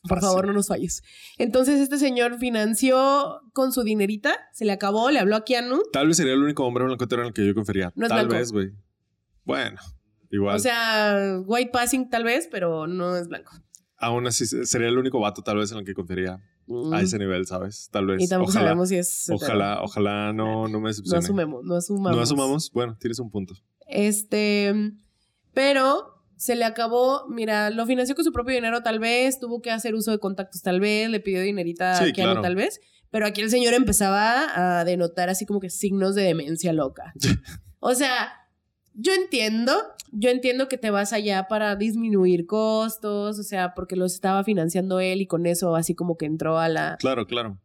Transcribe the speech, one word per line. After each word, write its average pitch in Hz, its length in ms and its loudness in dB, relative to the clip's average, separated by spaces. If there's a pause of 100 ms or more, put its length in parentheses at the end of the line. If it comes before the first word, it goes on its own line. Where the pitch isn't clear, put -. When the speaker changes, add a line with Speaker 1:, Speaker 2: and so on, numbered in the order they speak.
Speaker 1:
Por 180 160 -2
Speaker 2:
Fácil. 170 100 -2
Speaker 1:
favor, 190 200 2
no 202 60 0
nos 202 140 0
falles. - 340 -4 (360)
Entonces, 254 420 4
este 277 200 2
señor 240 400 2
financió 254 1000 2 (140)
con 262 180 2
su 254 120 0
dinerita. 214 520 0 (160)
Se - 140 -6
le 202 80 2
acabó, 208 380 0
le 285 80 4
habló 208 180 4
a 220 80 -4
Keanu. 247 340 0 (140)
Speaker 2:
Tal 139 140 4
vez 160 100 4
sería 135 160 2
el 139 100 4
único 147 220 0
hombre 123 180 0
blanco 127 220 -2
hetero 120 160 -2
en 120 80 -4
el 107 40 -12
que 104 120 0
yo 101 80 4
confiaría. 95 420 -2
Speaker 1:
No 226 120 -2
es - 20 0
Speaker 2:
Tal 113 160 2
Speaker 1:
blanco. 117 100 0
Speaker 2:
vez, 117 160 -2
güey. 98 200 -2 (760)
Bueno, 117 340 -4 (520)
igual. 202 240 2
Speaker 1:
O 208 40 0
sea, 208 840 2
white 240 260 0
passing 247 380 0
tal 233 140 -2
vez, 269 280 0
pero 165 360 -2
no 180 280 -2
es 175 120 -4
blanco. - 240 -14 (460)
Speaker 2:
Aún 120 300 -2
así, 117 200 0
se-, 123 180 -2
sería 117 220 0
el 123 100 2
único 131 220 0
vato 104 240 -2
tal 104 140 -2
vez 104 140 -2
en 113 60 -10
el 98 80 -12
que 98 80 -8
confiaría 92 460 -6 (320)
Speaker 1:
Mm. 131 220 -4
Speaker 2:
a - 80 2
ese 104 160 0
nivel, 95 300 -2
¿sabes? 95 440 -10
Tal 98 140 0
vez. 98 160 0
Speaker 1:
Y 180 80 2
tampoco 185 220 2
Speaker 2:
Ojalá. 214 160 4
Speaker 1:
sabemos 175 220 2
si 190 80 0
es - 340 -4
Speaker 2:
Ojalá, 101 500 0
ojalá 104 520 -2
no, 110 340 -2
no 107 100 -4
me 110 60 -2
Speaker 1:
No 110 60 -2
Speaker 2:
decepcione. 104 280 -2
Speaker 1:
asumemos, 170 480 -2
no 175 100 -2
asumamos. 190 400 0
Speaker 2:
No 120 60 2
asumamos. 143 500 0
Bueno, 120 300 -2
tienes 117 160 -6
un 113 140 -8
punto. 95 240 -6 (320)
Speaker 1:
Este, 208 840 0 (840)
pero 277 680 2 (120)
se 240 200 -2
le 233 100 0
acabó, 240 640 0
mira, 214 400 -2
lo 226 160 -2
financió 254 300 0
con 330 80 0
su 330 80 2
propio 240 240 -2
dinero 233 260 0
tal 220 180 -2
vez, 247 400 2
tuvo 233 220 -6
que 233 100 -4
hacer 226 240 -2
uso 220 160 -2
de 214 80 0
contactos 190 420 -6
tal 180 180 0
vez, 214 300 2
le 214 100 -2
pidió 190 220 -2
dinerita 185 560 -2
Speaker 2:
Sí, 180 120 4
Speaker 1:
a - 40 -2
Keanu - 180 2
Speaker 2:
claro. 110 100 2
Speaker 1:
tal 180 140 0
vez, 302 240 -2 (320)
pero 214 140 0
aquí 202 160 -2
el 220 80 -2
señor 240 240 4
empezaba 202 1080 2
a 170 60 0
denotar 180 440 0
así 190 160 -2
como 202 140 -2
que 185 100 -8
signos 190 460 0
de 202 80 2
demencia 160 500 0
loca. 156 420 -4
Speaker 2:
<laughs> - 640 -2
Speaker 1:
O 254 140 2
sea, 247 380 0 (600)
yo 269 200 0
entiendo, 240 580 0 (400)
yo 226 200 2
entiendo 254 360 0
que 262 100 -4
te 220 140 -4
vas 202 220 0
allá 202 340 0
para 208 300 0
disminuir 202 680 2
costos, 214 960 -2
o 202 40 -10
sea, 185 300 -4
porque 180 220 -8
los 185 180 0
estaba 196 300 0
financiando 185 560 0
él 185 220 0
y 190 60 -2
con 170 180 0
eso 170 320 2
así 165 180 0
como 170 220 -2
que 156 80 -4
entró 160 340 0
a 160 80 2
la 156 320 -2
Speaker 2:
Claro, 123 260 0
claro. 113 400 -6